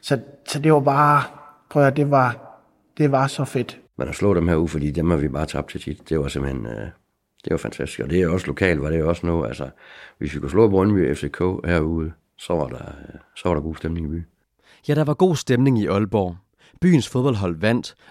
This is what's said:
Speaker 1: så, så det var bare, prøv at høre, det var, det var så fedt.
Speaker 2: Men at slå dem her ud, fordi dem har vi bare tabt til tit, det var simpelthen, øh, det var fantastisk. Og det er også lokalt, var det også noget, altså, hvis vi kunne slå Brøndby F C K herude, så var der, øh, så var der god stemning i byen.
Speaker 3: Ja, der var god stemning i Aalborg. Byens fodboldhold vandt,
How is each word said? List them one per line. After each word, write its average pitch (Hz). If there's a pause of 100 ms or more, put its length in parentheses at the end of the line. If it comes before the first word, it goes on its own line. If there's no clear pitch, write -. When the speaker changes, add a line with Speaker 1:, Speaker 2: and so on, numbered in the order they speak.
Speaker 1:
så, 135 (300)
så 147
det 156
var 147
bare, 143 (480)
prøv 147
at 139
høre, 135
det 143
var, 127 (400)
det 147
var 135
så 135
fedt. - (180)
Speaker 2:
Men 65
at 80
slå 101
dem 85
her 85
ud, 80
fordi 76
dem 82
har 85
vi 73
bare 73
tabt 71
til 71
tit, -
det 80
var 71
simpelthen, 69
øh, 55 (580)
det -
var 80
fantastisk. -
Og 69
det 90
er 82
også 90
lokalt, 76
var 76
det 80
også 85
noget, 82
altså, 65 (500)
hvis 73
vi 73
kunne 69
slå 104
Brøndby 95
F -
C 73
K - (280)
herude, 80 (260)
så -
var 76
der, - (240)
øh, - (160)
så -
var 87
der 73
god 80
stemning 82
i -
byen. 82 (640)
Speaker 3:
Ja, 147
der 156
var 143
god 185
stemning 127
i 101
Aalborg. 98 (440)
Byens 170
fodboldhold 101
vandt, 113 (160)